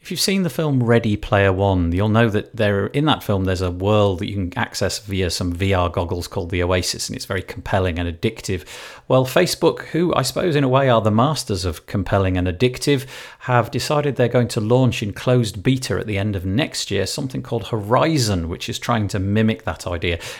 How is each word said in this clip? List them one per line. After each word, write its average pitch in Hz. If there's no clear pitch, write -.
If -
you've 160
seen 190
the 165
film 139
Ready 117
Player 98
One, 92
you'll 98
know 113
that 98
there, 104
in 147
that 107
film 95
there's 92
a 92
world 98
that 101
you 95
can 92
access -
via 95
some 90
V 98
R 87
goggles 87
called 90
the 90
Oasis, 90
and -
it's -
very 95
compelling 92
and 87
addictive. 90
Well, 131
Facebook, -
who 165
I 135
suppose 151
in 143
a 131
way 135
are 113
the 107
masters 110
of 85
compelling 95
and 90
addictive, 127
have 123
decided 143
they're 120
going 120
to 117
launch 123
in 98
closed 113
beta 131
at 92
the 107
end 98
of 90
next -
year 98
something 131
called 117
Horizon, 110
which -
is -
trying 110
to 104
mimic 107
that -
idea. 85